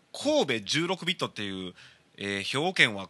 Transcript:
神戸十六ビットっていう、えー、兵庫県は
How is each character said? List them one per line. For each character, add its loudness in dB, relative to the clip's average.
神 2
戸 -12
十 0
六 -2
ビ 0
ッ -6
ト -2
っ -6
て -8
い -6
う、 -18
え -2
ー、 -4
兵 -2
庫 0
県 4
は -8